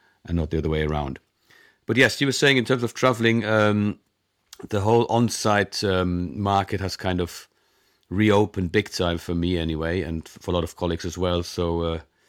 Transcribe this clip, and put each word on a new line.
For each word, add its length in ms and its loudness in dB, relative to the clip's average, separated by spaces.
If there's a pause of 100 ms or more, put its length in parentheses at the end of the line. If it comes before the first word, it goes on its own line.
(260)
and 120 -2
not 120 -2
the 80 -2
other 120 -2
way 120 0
around. 380 -4 (680)
But 120 0
yes, 220 4
you 60 0
were 80 0
saying 240 4
in 80 0
terms 160 0
of 140 -4
traveling, 500 2
um, 540 2 (720)
the 120 -2
whole 280 4
on-site, 760 0
um, 580 0
market 380 0
has 160 -6
kind 260 -2
of 260 -8 (600)
reopened 640 2
big 180 0
time 280 -2
for 180 -4
me 220 0
anyway, 440 -2
and 260 -6
for 240 -10
a 20 0
lot 100 0
of 120 -8
colleagues 300 -4
as 120 -8
well. 260 0
So, 380 -4
uh, 180 -4 (300)